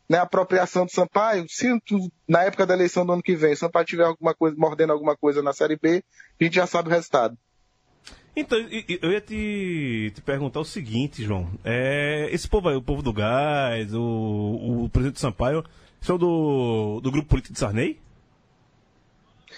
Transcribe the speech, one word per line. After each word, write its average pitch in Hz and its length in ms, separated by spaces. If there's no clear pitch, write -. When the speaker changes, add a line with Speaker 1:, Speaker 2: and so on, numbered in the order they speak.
Speaker 1:
né, 165 100
apropriação 180 680
do 180 80
Sampaio, 196 560
se - 180
tu, - 180
na 170 160
época 196 220
da 180 80
eleição 180 300
do 180 100
ano 175 80
que 185 120
vem, 156 200
o - 20
Sampaio 170 300
tiver 170 180
alguma 165 300
coisa, 160 220
mordendo 156 360
alguma 151 240
coisa 147 260
na 143 100
Série 156 240
B, 165 280
a 165 40
gente 170 100
já 180 140
sabe 170 200
o 160 40
resultado. 127 440
Speaker 2:
Então, 294 240
e, 226 280
e, 175 140
eu 165 80
ia 208 100
te, 180 920
te - 60
perguntar 139 400
o 156 40
seguinte, 127 600
João. 92 260
É, 147 680
esse 165 180
povo 190 200
aí, 143 80
o 131 60
povo 143 200
do 127 100
gás, 117 800
o, 113 920
o 117 60
presidente 127 260
do - 40
Sampaio, 139 440
são 180 180
do, 127 840
do 131 80
grupo 147 180
político - 260
de - 40
Sarney? 123 400